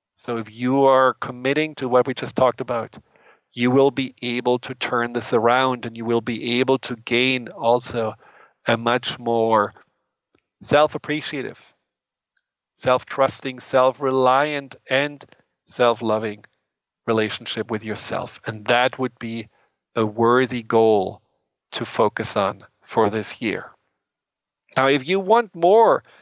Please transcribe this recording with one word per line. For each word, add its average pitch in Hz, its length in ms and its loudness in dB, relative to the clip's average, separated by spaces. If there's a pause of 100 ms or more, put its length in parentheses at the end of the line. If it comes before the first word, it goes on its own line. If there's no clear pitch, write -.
(160)
So 120 220 -6
if 107 140 -10
you 127 340 2
are 131 280 4
committing 139 600 -4
to 131 120 -4
what 123 200 4
we 131 60 -4
just - 200 -8
talked 127 260 2
about, 117 380 -8 (540)
you 120 180 0
will 135 220 4
be 127 280 -6
able 123 380 -2
to 131 160 -12
turn 120 400 -4
this 117 180 -4
around, 123 540 2
and 113 100 -12
you 117 80 -8
will 117 160 0
be 120 400 -4
able 131 200 2
to - 160 -8
gain 123 520 -2
also 120 680 -2 (520)
a 117 100 2
much 120 420 -2
more 113 540 2 (880)
self-appreciative, 147 1120 -2 (1000)
self-trusting, 127 840 -2
self-reliant, 131 1160 0 (140)
and 143 340 -2 (400)
self-loving 110 800 -2 (640)
relationship 110 640 -2
with 107 120 -4
yourself. 110 600 -8
And 107 220 -10
that 123 320 2
would 127 200 -6
be 113 300 -10 (460)
a 117 100 0
worthy 117 580 2
goal 110 600 2 (500)
to - 140 -6
focus - 500 -2
on 101 260 -4 (200)
for 110 260 0
this 104 320 -6
year. 92 300 -6 (1080)
Now, 131 120 2
if 135 200 0
you 185 100 0
want 208 360 0
more 175 500 4 (180)